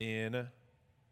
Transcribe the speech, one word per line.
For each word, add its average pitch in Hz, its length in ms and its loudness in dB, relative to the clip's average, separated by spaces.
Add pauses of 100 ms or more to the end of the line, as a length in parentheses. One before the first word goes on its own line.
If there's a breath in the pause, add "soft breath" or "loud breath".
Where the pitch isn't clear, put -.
in 113 480 0 (640)